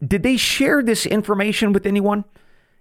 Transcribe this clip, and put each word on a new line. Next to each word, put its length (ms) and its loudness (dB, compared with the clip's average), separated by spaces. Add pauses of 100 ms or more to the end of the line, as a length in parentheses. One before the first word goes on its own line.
did 160 0
they 140 2
share 460 0
this 240 0
information 640 0
with 140 2
anyone? 400 0 (540)